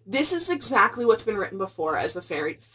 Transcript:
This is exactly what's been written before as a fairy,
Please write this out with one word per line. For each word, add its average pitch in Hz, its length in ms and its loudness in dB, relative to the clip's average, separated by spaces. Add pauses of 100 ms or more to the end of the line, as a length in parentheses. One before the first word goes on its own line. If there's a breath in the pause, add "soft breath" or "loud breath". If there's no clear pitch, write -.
This 269 280 0
is 339 160 -2
exactly 240 560 2
what's 226 180 6
been 214 140 -2
written 190 200 -6
before 170 400 -4
as - 200 -2
a 180 40 -10
fairy, 151 380 -6 (160)